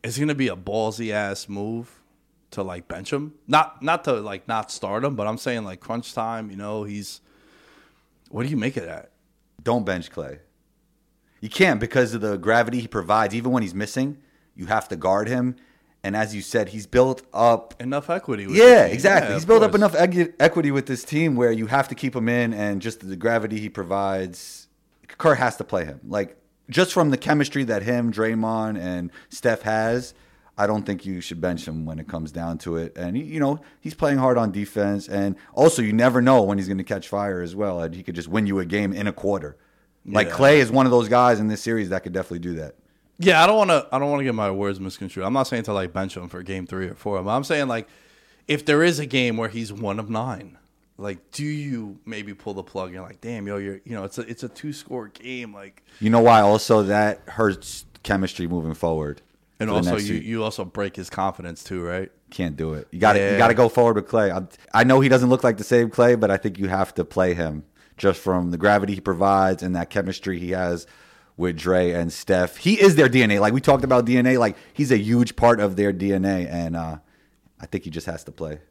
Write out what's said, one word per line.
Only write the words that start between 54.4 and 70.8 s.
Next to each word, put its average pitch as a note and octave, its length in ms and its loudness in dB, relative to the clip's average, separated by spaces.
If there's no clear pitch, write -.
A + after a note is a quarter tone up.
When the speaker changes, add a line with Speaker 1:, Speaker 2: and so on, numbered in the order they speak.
Speaker 1:
a B2 60 -12
two-score B2+ 600 -12
game." A#2+ 460 -14
Like G2 300 -20
Speaker 2:
You G#2+ 100 2
know A#2 100 6
why A2+ 200 10
also G#2+ 420 6
that G#2 460 0
hurts - 580 -2
chemistry F#2+ 460 -2
moving D#2+ 260 -4
forward D#2 480 -4
Speaker 1:
And A2 80 -4
Speaker 2:
for G#2 60 -2
the - 40 0
Speaker 1:
also, F2 140 0
Speaker 2:
next G#2 160 -2
Speaker 1:
you, E2+ 120 -4
Speaker 2:
two D#2 60 -14
Speaker 1:
you A2+ 160 -6
also G#2 220 -6
break F#2+ 320 -8
his F#2 120 -12
confidence F2+ 540 -6
too, F2+ 220 -8
right? F2+ 260 -6
Speaker 2:
Can't E2 260 -6
do D#2+ 180 -6
it. D2+ 160 -12
You F2+ 80 -12
gotta, G#2 220 6
you G2 60 2
Speaker 1:
Yeah. G2+ 120 2
Speaker 2:
gotta A2+ 160 6
go A#2 140 6
forward A#2 280 4
with G2+ 120 -4
Klay. G#2 260 2
I'm, F#2 140 -6
I A#2 100 6
know C3 160 6
he C#3 80 4
doesn't B2 220 6
look C3 140 4
like A2+ 120 4
the G#2 80 -10
same A#2+ 240 4
Klay, A#2+ 300 4
but G#2+ 120 2
I G2 60 2
think F#2+ 220 -4
you G2 100 -2
have F#2+ 260 -2
to F2 100 -4
play F#2 280 0
him D#2 320 -4
just F#2+ 240 0
from F2+ 300 -2
the F2 80 -6
gravity G2+ 360 2
he F#2+ 60 -10
provides F#2+ 640 0
and F2+ 140 -4
that E2+ 140 -6
chemistry F#2 480 -6
he F2 120 -8
has F2 360 -4